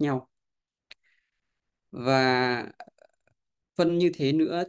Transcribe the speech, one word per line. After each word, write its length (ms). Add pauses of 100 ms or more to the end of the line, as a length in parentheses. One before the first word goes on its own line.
nhau. 280 (1600)
Và 800 (1040)
phân 220
như 160
thế 200
nữa 360